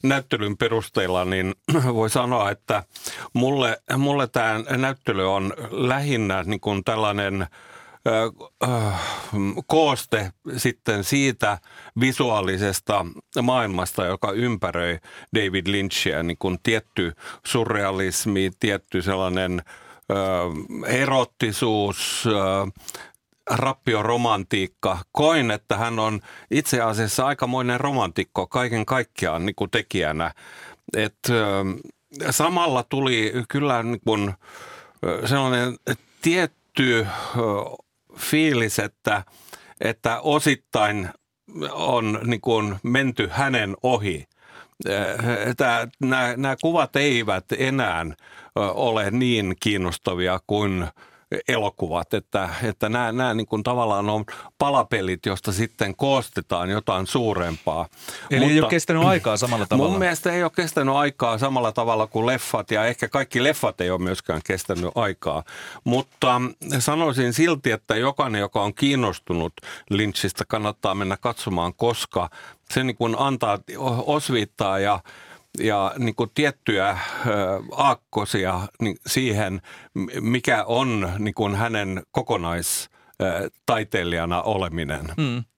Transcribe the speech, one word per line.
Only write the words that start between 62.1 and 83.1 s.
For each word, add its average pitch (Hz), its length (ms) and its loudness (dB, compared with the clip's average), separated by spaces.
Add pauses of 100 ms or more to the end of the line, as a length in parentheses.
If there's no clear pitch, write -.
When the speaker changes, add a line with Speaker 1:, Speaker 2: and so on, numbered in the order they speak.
Speaker 1:
leffat, 120 460 0
ja 107 140 2
ehkä 120 240 0
kaikki 131 340 0
leffat 131 380 0
ei 90 100 0
ole 92 100 0
myöskään 90 420 -2
kestänyt 90 520 -2
aikaa. 87 480 -2 (400)
Mutta 123 580 0 (380)
sanoisin 135 540 2
silti, 151 380 2
että 107 240 0
jokainen, 123 460 0
joka 101 200 0
on 101 120 0
kiinnostunut 98 800 0 (360)
Lynchistä, 101 580 0
kannattaa 104 480 -2
mennä 98 220 -2
katsomaan, 90 560 -2
koska 110 560 -2 (440)
se, 131 100 0
niin 127 140 -2
kuin, 113 220 0
antaa 120 400 0 (460)
osviittaa 113 720 0
ja 98 200 2 (600)
ja 101 380 2
niinku 117 300 0
tiettyjä, 104 600 0
ö, 95 80 -2 (760)
aakkosia 104 880 0 (200)
ni-, 107 140 -2 (120)
siihen, 104 540 0 (320)
m-, 95 140 -4 (140)
mikä 117 420 2
on 113 560 0
niinku 104 300 0
hänen 101 600 -2
kokonais-, 87 800 -2 (320)